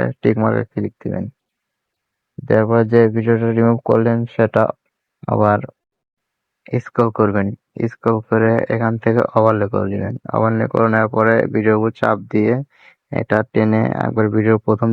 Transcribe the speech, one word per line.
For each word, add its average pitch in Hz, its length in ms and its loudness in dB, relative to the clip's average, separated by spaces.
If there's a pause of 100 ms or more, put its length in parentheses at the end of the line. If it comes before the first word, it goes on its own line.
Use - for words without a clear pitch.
(220)
টিক 113 160 2
মার্কে 110 260 0
ক্লিক 104 360 -8
দিবেন। 95 240 -8 (1200)
দেওয়ার 110 200 2
পর 117 180 2
যে 117 240 4
ভিডিওটা 113 420 0
রিমুভ 117 340 2
করলেন 117 420 2
সেটা 113 360 0 (640)
আবার 104 320 2 (1200)
স্ক্রল 117 300 -2
করবেন। 101 360 0 (380)
স্ক্রল 113 360 -2
করে 113 320 0 (160)
এখান 113 300 -2
থেকে 117 220 0 (140)
ওভারলে 110 340 2
করে 101 220 -2
দিবেন। 101 240 -6 (200)
ওভারলে 110 320 0
করে 113 220 0
নেওয়ার 110 200 0
পরে 113 260 2 (120)
ভিডিওর 107 320 0
উপর 113 120 -2
চাপ 110 280 -2
দিয়ে 107 360 0 (560)
এটা - 320 -2
টেনে 110 400 0 (220)
একবার 110 240 -2
ভিডিওর 110 300 0
প্রথম 110 340 -2